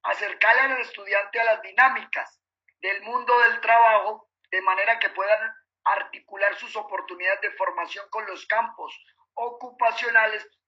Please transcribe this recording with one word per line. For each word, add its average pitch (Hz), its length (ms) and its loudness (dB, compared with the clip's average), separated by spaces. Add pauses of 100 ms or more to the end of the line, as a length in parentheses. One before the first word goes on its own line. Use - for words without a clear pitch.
acercar 202 560 2
al 262 200 0
estudiante 202 600 -4
a 226 40 2
las 220 200 2
dinámicas - 760 0 (400)
del 196 220 -4
mundo 240 400 0
del 233 180 4
trabajo 226 680 4 (220)
de 190 100 0
manera 190 380 0
que 202 100 0
puedan 214 440 0 (300)
articular 202 720 -2
sus - 200 -14
oportunidades 190 680 -4
de 202 120 -6
formación 185 580 -6
con 214 160 -8
los 185 180 -14
campos - 500 -4 (380)
ocupacionales 226 1120 -2 (200)